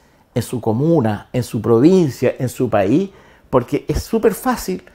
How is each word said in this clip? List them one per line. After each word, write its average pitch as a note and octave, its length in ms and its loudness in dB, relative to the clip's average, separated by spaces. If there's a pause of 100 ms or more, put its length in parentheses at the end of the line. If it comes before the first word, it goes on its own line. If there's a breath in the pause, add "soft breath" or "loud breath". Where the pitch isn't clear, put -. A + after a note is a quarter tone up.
(360 soft breath)
en A#2+ 80 0
su A#2+ 180 -8
comuna, A#2+ 720 0
en B2 100 -2
su A2+ 180 -6
provincia, C3 760 2
en B2+ 120 -4
su B2 200 -4
país, A2 400 2 (400 soft breath)
porque C3 380 0
es - 160 -2
súper A3 320 0
fácil G3+ 480 -6 (120)